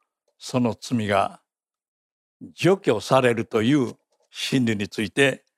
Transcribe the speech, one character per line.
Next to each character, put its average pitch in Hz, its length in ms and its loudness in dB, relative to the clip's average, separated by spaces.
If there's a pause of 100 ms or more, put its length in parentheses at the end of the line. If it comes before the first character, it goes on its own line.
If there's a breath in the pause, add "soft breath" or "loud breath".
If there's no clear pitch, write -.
(380)
そ - 220 -4
の 117 200 0
罪 110 280 -4
が 98 340 0 (1120)
除 185 240 2
去 117 240 -2
さ 135 200 2
れ 120 120 2
る 110 140 -4
と 110 160 0
い 127 100 2
う 123 220 0 (340)
真 - 340 -2
理 113 140 0
に 101 100 -6
つ - 140 -8
い 98 80 -4
て - 360 0 (120)